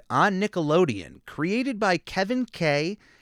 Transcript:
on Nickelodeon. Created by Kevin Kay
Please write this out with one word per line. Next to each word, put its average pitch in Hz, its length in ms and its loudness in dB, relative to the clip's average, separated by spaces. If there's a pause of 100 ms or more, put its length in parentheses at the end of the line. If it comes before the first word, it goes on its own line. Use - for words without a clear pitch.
(120)
on 185 280 2
Nickelodeon. 151 840 0
Created 220 540 -4
by 190 180 2
Kevin 220 480 -4
Kay 160 540 -2 (220)